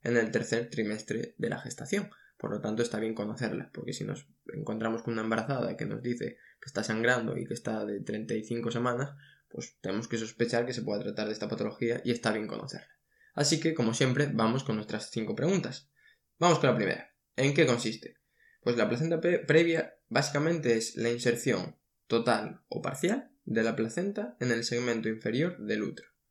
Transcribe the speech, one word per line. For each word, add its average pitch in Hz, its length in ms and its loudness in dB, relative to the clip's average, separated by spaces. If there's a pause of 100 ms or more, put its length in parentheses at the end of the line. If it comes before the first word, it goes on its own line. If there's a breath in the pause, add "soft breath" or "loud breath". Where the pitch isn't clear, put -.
en 120 140 2
el 110 140 2
tercer 117 380 0
trimestre 110 680 -4
de 117 120 -2
la - 120 -4
gestación. - 480 -4 (280 loud breath)
Por 107 140 -6
lo 104 80 -2
tanto, 110 240 -2
está 107 160 -2
bien 113 160 -2
conocerla, 107 580 -4
porque - 200 -10
si - 100 -8
nos - 240 -8 (260)
encontramos 113 480 -4
con 117 120 -4
una 110 80 -2
embarazada 113 560 -2
que - 80 -4
nos 107 180 -6
dice 120 360 -4 (200 loud breath)
que - 60 -20
está - 180 -4
sangrando 117 540 0
y - 80 -4
que - 80 -8
está 110 320 -4
de 104 160 -4
treinta 110 320 -6
y 110 100 -2
cinco 117 260 -4
semanas, 120 460 -2 (320 loud breath)
pues - 320 -14
tenemos 101 300 -4
que 117 80 -2
sospechar 117 480 0
que 127 80 -4
se 113 80 -6
pueda 104 200 -2
tratar 107 260 -4
de 107 60 -4
esta 107 140 -4
patología 113 560 -2
y 120 80 0
está 117 220 0
bien 110 120 -2
conocerla. - 440 -10 (460 soft breath)
Así 147 260 2
que, 165 120 2
como 113 200 2
siempre, 139 400 4
vamos 113 320 2
con 110 100 0
nuestras 107 360 -6
cinco 110 220 -2
preguntas. 147 560 0 (500 soft breath)
Vamos 165 200 6
con 135 120 6
la 113 40 4
primera. - 400 -2 (220)
¿En 139 160 4
qué 156 120 6
consiste? 117 520 0 (440 soft breath)
Pues 120 140 2
la 107 140 4
placenta 160 320 2
pre-, 175 180 4
previa 165 580 4 (120)
básicamente 143 680 2
es - 220 -2
la 117 120 2
inserción 117 680 2 (300)
total 113 600 2
o - 140 -4
parcial - 500 -2 (140)
de 113 180 2
la 113 140 2
placenta 196 640 -2
en 123 100 2
el 117 140 0
segmento 120 420 0
inferior 113 520 -2
del 104 240 -2
útero. - 260 -8 (220)